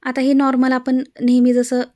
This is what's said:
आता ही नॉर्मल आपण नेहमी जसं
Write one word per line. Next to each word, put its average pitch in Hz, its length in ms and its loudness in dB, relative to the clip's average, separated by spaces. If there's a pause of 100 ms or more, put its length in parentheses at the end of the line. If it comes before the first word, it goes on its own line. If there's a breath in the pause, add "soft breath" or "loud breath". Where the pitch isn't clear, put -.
आता 262 180 -6
ही 269 140 0
नॉर्मल 262 360 0
आपण 254 320 -2 (180)
नेहमी 247 320 2
जसं 247 280 -2 (140)